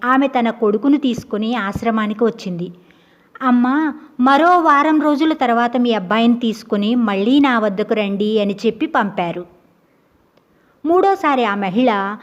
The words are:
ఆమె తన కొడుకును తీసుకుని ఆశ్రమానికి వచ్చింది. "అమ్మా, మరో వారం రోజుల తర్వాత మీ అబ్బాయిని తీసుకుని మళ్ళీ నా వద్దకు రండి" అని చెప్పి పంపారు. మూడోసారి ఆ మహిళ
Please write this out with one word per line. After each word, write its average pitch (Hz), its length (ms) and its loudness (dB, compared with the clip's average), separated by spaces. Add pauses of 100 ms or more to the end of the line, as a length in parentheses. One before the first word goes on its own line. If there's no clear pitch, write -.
ఆమె 262 220 2
తన 240 220 0
కొడుకును 226 480 0
తీసుకుని 226 580 -4
ఆశ్రమానికి 214 680 -2
వచ్చింది. 185 480 -4 (720)
"అమ్మా, 254 520 0 (260)
మరో 294 400 4
వారం 311 420 2
రోజుల 302 320 2
తర్వాత 240 440 0
మీ 240 160 0
అబ్బాయిని 220 420 2
తీసుకుని 220 600 -2
మళ్ళీ 220 440 2
నా 254 200 2
వద్దకు 208 340 -2
రండి" 214 460 -2
అని 202 260 -2
చెప్పి 226 200 -2
పంపారు. 180 600 -4 (1400)
మూడోసారి 339 600 2
ఆ 202 100 -2
మహిళ 202 680 0